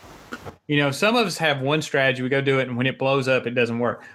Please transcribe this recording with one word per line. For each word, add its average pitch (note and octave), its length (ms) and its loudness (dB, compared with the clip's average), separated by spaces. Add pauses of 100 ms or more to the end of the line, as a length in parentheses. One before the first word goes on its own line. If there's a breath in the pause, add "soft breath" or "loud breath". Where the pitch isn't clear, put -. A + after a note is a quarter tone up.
(680)
You D3 100 2
know, C#3+ 120 2
some G3+ 240 2
of A#3 120 2
us E3+ 120 -6
have D3 220 0
one C#3+ 200 0
strategy, C3+ 420 0
we B2+ 60 -2
go C#3 120 0
do C3+ 180 2
it, C3 100 0
and B2 80 -6
when B2 100 0
it C3 120 -4
blows C3+ 300 0
up, B2 180 2
it A#2+ 60 -6
doesn't A#2 260 0
work. A#2+ 240 -2 (120)